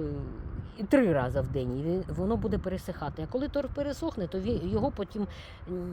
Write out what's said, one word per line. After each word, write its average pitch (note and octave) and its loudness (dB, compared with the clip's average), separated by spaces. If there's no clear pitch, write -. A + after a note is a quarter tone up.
і G#3+ -2
три A#3 8
рази C3 4
в B2+ 0
день, B2+ 0
і C#3 -2
він, F3 0
воно F#3 2
буде G3+ 2
пересихати. E3+ -4
А D#3 -4
коли C4 0
торф C#4 -2
пересохне, C#4+ -2
то F#3+ -4
він, F#3 0
його G#3+ 2
потім, G#3 -2